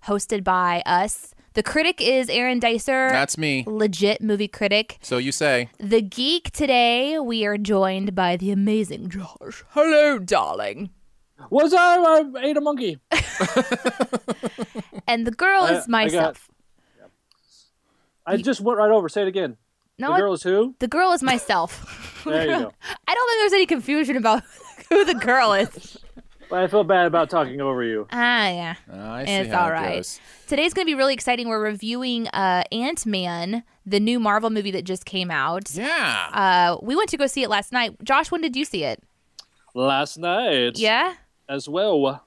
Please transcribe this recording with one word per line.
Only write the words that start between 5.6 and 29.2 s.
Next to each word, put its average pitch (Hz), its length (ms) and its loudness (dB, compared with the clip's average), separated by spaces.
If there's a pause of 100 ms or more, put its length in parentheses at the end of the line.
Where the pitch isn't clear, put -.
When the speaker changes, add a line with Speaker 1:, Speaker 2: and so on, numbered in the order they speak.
Speaker 1:
The 214 220 2
Geek 262 500 -4
today, 254 680 2
we 233 280 -2
are 208 120 0
joined 190 560 0
by 180 220 0
the 190 160 -2
amazing 202 580 0
Josh. - 600 -14
Hello, 302 500 4
darling. 110 720 -2 (580)
Speaker 3:
What's 294 260 4
up? 339 600 6
I 254 60 -8
ate 285 160 2
a 294 40 0
monkey. 254 380 -2 (100)
<laughs> - 2000 -4
Speaker 1:
And 233 180 0
the 233 60 -2
girl 381 320 4
Speaker 3:
I, 339 80 4
Speaker 1:
is 349 60 2
Speaker 3:
I - 20 -2
got - 100 -10
Speaker 1:
myself. 170 600 0 (1800)
Speaker 3:
I 175 80 -2
Speaker 1:
You 226 100 0
Speaker 3:
just 240 160 0
went 214 180 0
right 214 140 6
over. 202 160 4
Say 208 140 -2
it 196 80 0
again. 180 260 -4 (420)
Speaker 1:
No, 262 120 -4
Speaker 3:
The 339 60 2
Speaker 1:
it 381 40 4
Speaker 3:
girl 392 140 2
is 160 100 -6
who? 208 360 0
Speaker 1:
The 247 100 -2
girl 349 240 2
is 311 100 -2
myself. 226 920 -2
Speaker 3:
<laughs> - 80 -16
There 311 180 0
you 311 60 0
go. 294 220 -2 (180)
Speaker 1:
<laughs> - 180 -10
I 359 60 0
don't 480 160 0
think 453 100 0
there's 415 140 4
any 381 140 4
confusion 277 500 0
about 226 240 2 (240)
<laughs> - 240 -20
who 403 160 6
the 339 80 0
girl 240 400 2
is. - 440 -2 (520)
Speaker 3:
But 180 100 -2
I 185 80 2
feel 196 160 4
bad 175 240 4
about 165 220 2
talking 139 320 -2
over 131 220 -2
you. 110 280 -2
Speaker 1:
Ah, 240 380 2
yeah. 170 260 -6 (160)
Speaker 2:
Ah, 104 220 -12
I 127 120 -8